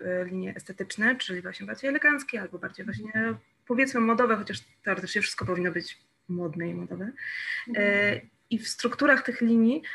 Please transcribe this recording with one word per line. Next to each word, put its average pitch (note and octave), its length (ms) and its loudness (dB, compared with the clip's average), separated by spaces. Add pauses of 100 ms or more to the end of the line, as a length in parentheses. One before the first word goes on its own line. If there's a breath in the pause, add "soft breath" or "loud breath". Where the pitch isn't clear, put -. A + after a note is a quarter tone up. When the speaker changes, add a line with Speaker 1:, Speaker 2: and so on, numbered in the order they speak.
Speaker 1:
e, F3+ 240 -2
linie F#3 300 -6
estetyczne, G3+ 600 -2
czyli F#3 260 -6
właśnie F#3 240 -12
bardziej A3 240 -4
eleganckie, C#4+ 520 2
albo F3+ 180 -10
bardziej - 260 -10
Speaker 2:
Mhm. G#3 160 -6
Speaker 1:
właśnie, A3 380 -2 (280)
powiedzmy, B3+ 320 2
modowe, A3+ 360 4
chociaż G3 240 -6 (240)
teoretycznie F#3 380 -2
wszystko - 240 -2
powinno F3+ 260 0
być - 260 -6 (300)
modne F3 420 -4
i E3+ 40 -4
modowe. F3+ 380 -8 (560 loud breath)
Speaker 2:
Mhm. G#3 200 2
Speaker 1:
E, G3+ 340 2 (280)
i A3+ 100 0
w - 80 -8
strukturach C4 560 4
tych A#3+ 180 -4
linii A#3 400 6 (140 loud breath)